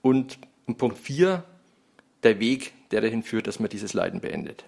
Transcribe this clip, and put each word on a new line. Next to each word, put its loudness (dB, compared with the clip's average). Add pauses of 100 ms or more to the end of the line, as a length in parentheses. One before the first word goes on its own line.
und 2 (280)
um -4
Punkt 0
vier 2 (760)
der 6
Weg, 0 (180)
der 2
dahin 0
führt, -4
dass -8
man 0
dieses -8
Leiden -2
beendet. -10